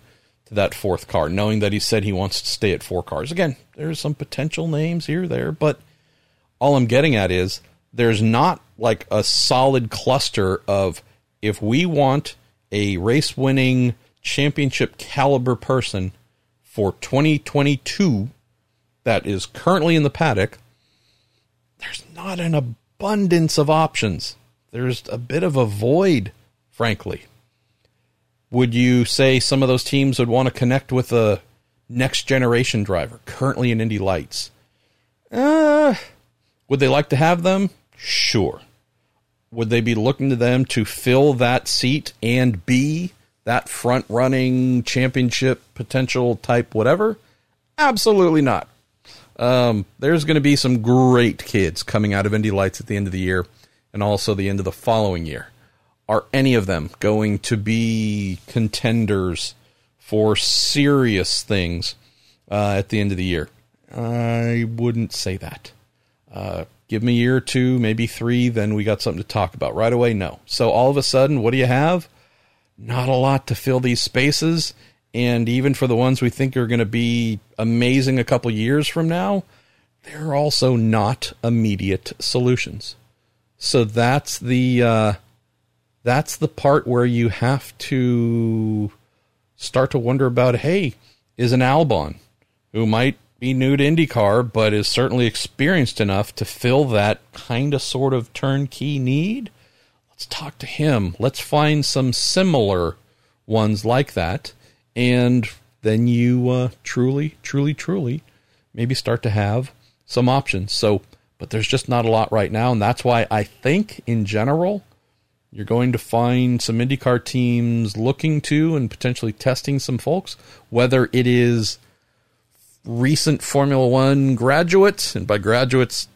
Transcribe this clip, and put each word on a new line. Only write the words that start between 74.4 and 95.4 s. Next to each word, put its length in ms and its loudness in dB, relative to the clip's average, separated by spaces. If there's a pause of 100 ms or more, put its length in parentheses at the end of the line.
and 340 0
even 240 0
for 140 0
the 100 2
ones 240 2
we 100 2
think 260 -4
are 100 0
gonna 180 0
be 540 0 (200)
amazing 600 2
a 60 0
couple 260 0
years 380 0
from 200 -2
now, 360 -2 (580)
they're 320 -8
also 400 2
not 580 0 (120)
immediate 760 -2
solutions. 800 -2 (600)
So 280 0
that's 540 0
the, 440 0
uh, 300 2 (920)
that's 340 -2
the 120 -2
part 380 2
where 180 2
you 240 2
have 500 -2
to 1120 0 (640)
start 380 -2
to 60 -2
wonder 280 0
about, 300 2
hey, 380 -2 (420)
is 160 0
an 80 4
Albon, 560 2 (560)
who 140 0
might 300 2 (220)
be 140 -4
new 240 2
to 80 2
IndyCar, 680 2
but 200 2
is 160 0
certainly 380 0
experienced 760 -2